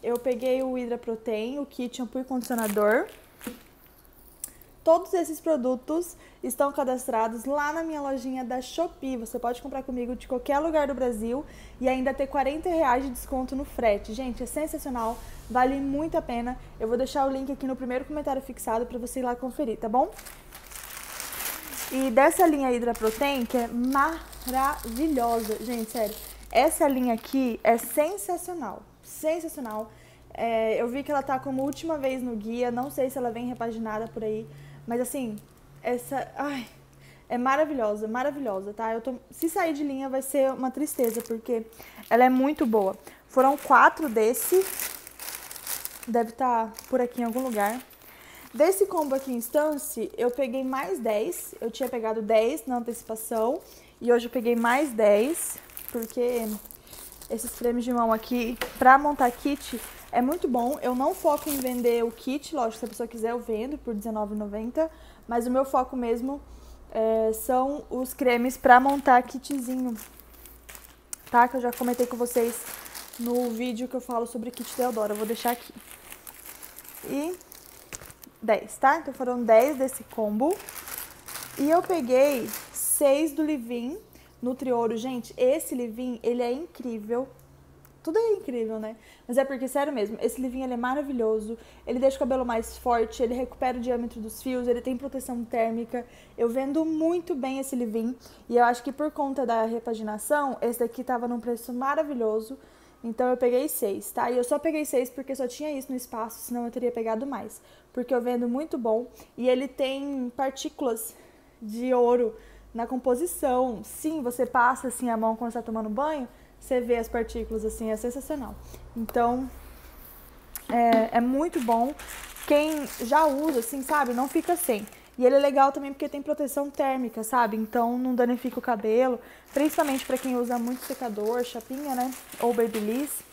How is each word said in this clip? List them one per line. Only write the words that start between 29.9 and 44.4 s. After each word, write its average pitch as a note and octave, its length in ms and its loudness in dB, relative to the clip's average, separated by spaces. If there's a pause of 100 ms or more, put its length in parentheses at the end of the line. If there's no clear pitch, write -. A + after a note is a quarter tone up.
É, A3 480 0
eu A#3+ 60 0
vi C4 160 -4
que C#4+ 80 -4
ela C#4 100 2
tá C#4 180 -2
como C4+ 240 -2
última D#4 340 -2
vez C4 260 -2
no A#3+ 120 -4
guia, A#3 360 -2
não B3 180 -2
sei C4+ 200 0
se C4 100 -6
ela A#3+ 100 0
vem A#3+ 180 -6
repaginada A3+ 600 -4
por A3 160 -8
aí, A3 240 -4 (400)
mas A#3 120 0
assim, A#3+ 380 -4 (440)
essa, B3 540 -4
ai, C4+ 320 -4 (640)
é B3 80 0
maravilhosa, B3 720 2
maravilhosa, A#3 640 -2
tá? A3+ 180 -4
Eu A3+ 100 -2
tô, B3+ 140 -6 (140)
se - 180 -2
sair E4 260 0
de C#4+ 100 -2
linha C4+ 260 -4
vai C4 140 -2
ser C4+ 280 2
uma B3+ 200 -2
tristeza, A#3+ 500 0
porque A3+ 440 -4 (440)
ela B3 160 8
é B3+ 40 8
muito C4+ 360 4
boa. G3+ 320 2 (300)
Foram C4+ 300 6
quatro C#4+ 520 6
desse, A#3 560 4 (1400)